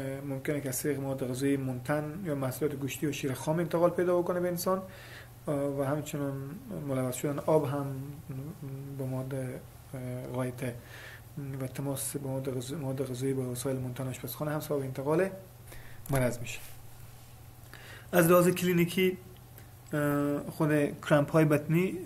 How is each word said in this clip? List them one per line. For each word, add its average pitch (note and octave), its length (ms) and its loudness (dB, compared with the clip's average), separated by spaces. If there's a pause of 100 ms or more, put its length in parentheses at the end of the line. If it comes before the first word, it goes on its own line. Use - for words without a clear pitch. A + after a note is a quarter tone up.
(200)
ممکنه C#3 400 -2
که C#3 80 -2
از B2+ 140 -2
طریق C#3 180 0
مواد C3+ 300 -2
غذایی C#3 260 2
منتن C3+ 480 0 (200)
یا D3+ 100 0
محصولات C3+ 420 0
گوشتی C3+ 300 -2
و C#3+ 60 2
شیر C#3+ 200 -2
خام D#3 260 0
انتقال E3+ 320 4
پیدا F3+ 280 4
بکنه F3 220 2
به F3+ 80 2
انسان، F#3 340 0 (680)
اه، D3+ 60 2
و C#3+ 280 0
همچنان C#3 680 -2 (380)
ملوث C3 280 0
شدن C#3+ 220 -2
آب D#3 260 4
هم C#3 220 0 (1120)
به C3+ 60 -4
مواد، C3 300 -2
اه، B2+ 1000 -8
غایطه B2 400 -2 (840)
و C3 60 -2
تماس C#3 500 -4
با C3+ 140 -4
مواد C3 300 -2
غذا-، B2 120 -6
مواد C3 380 -2
غذایی C3 220 0
با C3 100 0
وسایل B2 340 -2
منتن B2+ 320 -4
آشپزخانه C3+ 420 -4
هم D3 100 0
سبب D3 180 0
انتقال C#3 500 2 (840)
مرض B2+ 280 4
می‌شه. - 220 -8 (1500)
از F3 180 8
لحاظ F3+ 180 10
کلینیکی، F3+ 680 4 (760)
اه، C#3+ 480 2 (100)
خود D3+ 580 2
کرمپ D3 220 6
های D#3+ 140 8
بطنی D#3 600 4